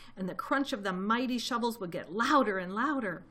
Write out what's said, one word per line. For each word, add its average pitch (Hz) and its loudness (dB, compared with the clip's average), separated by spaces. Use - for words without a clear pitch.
and 185 -4
the 170 -6
crunch 277 0
of 208 -2
the 196 -2
mighty 226 0
shovels 226 -2
would 180 -6
get 160 -8
louder 233 4
and 180 -4
louder. 226 -2